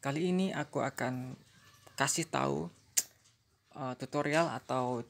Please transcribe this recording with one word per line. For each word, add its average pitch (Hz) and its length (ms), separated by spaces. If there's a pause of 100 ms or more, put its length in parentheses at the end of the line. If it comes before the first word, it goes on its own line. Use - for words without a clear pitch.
Kali 156 240
ini 185 240
aku 143 320
akan 127 480 (640)
kasih 143 320
tahu, 139 400 (1040)
eh, 127 240
tutorial 147 560
atau 127 560